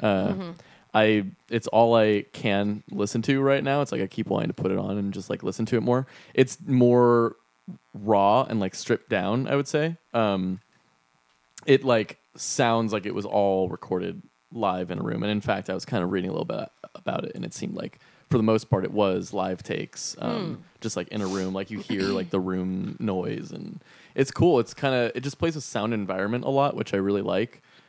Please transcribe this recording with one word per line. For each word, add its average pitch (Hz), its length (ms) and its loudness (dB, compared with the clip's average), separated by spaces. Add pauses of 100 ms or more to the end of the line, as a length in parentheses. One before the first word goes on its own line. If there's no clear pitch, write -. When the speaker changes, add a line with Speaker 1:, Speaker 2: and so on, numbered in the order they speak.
Speaker 1:
Uh, 98 280 2
Speaker 2:
Mm-hmm. 185 220 -4 (440)
Speaker 1:
I, 107 320 4 (240)
it's 117 160 -2
all 117 280 6
I 107 380 4
can 104 580 0
listen 101 320 -2
to 135 200 2
right 139 200 2
now. 143 200 0
It's 139 100 -4
like - 80 -4
I 95 60 -2
keep - 220 -6
wanting 98 200 0
to - 60 -4
put 95 160 -2
it 95 80 0
on 98 180 -4
and 98 160 -4
just, 98 160 -10
like, 98 140 -6
listen 110 240 -4
to 123 100 0
it 110 60 0
more. 123 240 0 (260)
It's 127 240 2 (100)
more 120 720 6 (560)
raw 104 560 4
and, 110 120 -2
like, 92 140 -2
stripped - 360 -2
down, 107 360 0
I 131 100 0
would 143 120 -2
say. 160 280 0 (180)
Um, 98 460 0 (1080)
it, 135 180 6
like, 117 340 2 (180)
sounds 113 560 2
like 104 140 -2
it 95 80 -6
was 101 120 -4
all 95 420 2
recorded 92 540 -6 (300)
live 92 380 -2
in 92 80 -4
a - 40 -4
room. 110 200 -4
And 107 100 0
in 107 80 0
fact, 98 300 -4
I 92 40 -2
was 90 100 -6
kind 98 200 -2
of 92 80 -2
reading 92 180 -2
a - 20 -4
little 80 120 -4
bit 107 240 -6 (260)
about - 300 -6
it, - 100 -10
and - 100 -8
it - 100 -10
seemed - 200 -10
like, - 240 -10 (320)
for 131 60 2
the 113 60 4
most 110 280 2
part, 95 140 2
it 92 80 -4
was 95 400 0
live 92 300 -4
takes, - 560 -8
um, 208 380 -4
Speaker 2:
Hmm. - 60 -20 (180)
Speaker 1:
just, 113 160 -6
like, 90 120 -6
in 107 120 -6
a 98 60 -2
room. 95 280 -4
Like, 95 160 -8
you 110 100 -8
hear, 101 220 -4
like, 95 280 -2
the 95 100 0
room 92 580 -4
noise, 104 540 -4
and - 280 -14 (340)
it's 135 160 0
cool. 160 300 4
It's - 140 -4
kinda, 127 400 0
it 127 60 -4
just 135 180 -8
plays 165 160 -2
with 151 100 -10
sound 110 300 -2
environment 101 500 -4
a - 60 -2
lot, 139 260 2
which - 180 -4
I - 40 0
really 98 240 0
like. 98 400 -2 (260)